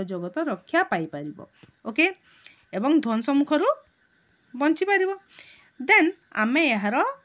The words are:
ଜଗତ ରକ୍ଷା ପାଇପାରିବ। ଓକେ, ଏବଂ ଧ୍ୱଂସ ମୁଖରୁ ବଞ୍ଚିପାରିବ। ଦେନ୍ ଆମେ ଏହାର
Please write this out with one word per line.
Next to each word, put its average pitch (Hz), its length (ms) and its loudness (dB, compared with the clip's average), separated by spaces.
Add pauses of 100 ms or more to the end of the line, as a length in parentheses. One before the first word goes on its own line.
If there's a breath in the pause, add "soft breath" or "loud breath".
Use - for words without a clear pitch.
ଜଗତ 180 340 -8
ରକ୍ଷା 311 440 -2
ପାଇପାରିବ। 151 640 -6 (380 soft breath)
ଓକେ, 220 220 0 (640 loud breath)
ଏବଂ 262 280 2
ଧ୍ୱଂସ 233 300 -2
ମୁଖରୁ 294 360 2 (920)
ବଞ୍ଚିପାରିବ। 370 540 2 (720 loud breath)
ଦେନ୍ 349 280 4 (240)
ଆମେ 240 320 0
ଏହାର 214 300 0 (280)